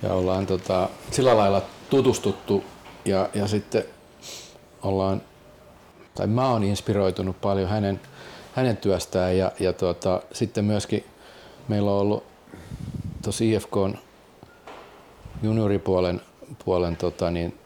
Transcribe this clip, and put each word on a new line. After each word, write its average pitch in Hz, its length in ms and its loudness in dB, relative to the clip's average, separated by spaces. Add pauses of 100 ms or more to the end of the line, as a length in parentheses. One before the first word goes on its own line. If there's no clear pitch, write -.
ja 98 100 0
ollaan, 92 340 0
tota, 92 420 0 (220)
sillä 127 260 6
lailla 98 240 4 (280)
tutustuttu 110 720 2 (420)
ja, 95 280 2
ja 104 140 -2
sitten 104 360 -2 (1000)
ollaan, 95 380 0 (920)
tai 98 120 -2
mä 123 220 2
oon 113 140 2
inspiroitunut 98 760 0
paljon 98 280 0
hänen, 98 320 0 (540)
hänen 127 220 2
työstään 92 600 0
ja, 92 220 2
ja 90 140 2
tota, 92 480 0 (100)
sitten 107 340 -2
myöskin 104 400 0 (640)
meillä 101 240 2
on 101 100 2
ollut 104 220 0 (960)
tossa - 220 -2
I 110 160 4
F - 60 -10
K:n 98 320 0 (1500)
junioripuolen, 98 800 2 (440)
puolen, 87 300 0
tota 87 360 -2
niin 85 340 -4